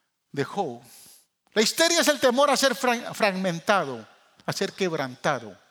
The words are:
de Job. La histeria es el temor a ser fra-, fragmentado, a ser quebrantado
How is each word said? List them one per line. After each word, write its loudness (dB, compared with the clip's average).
de -4
Job. -8
La 4
histeria 2
es 2
el 2
temor 4
a 4
ser 2
fra-, -2
fragmentado, -2
a -4
ser -4
quebrantado -4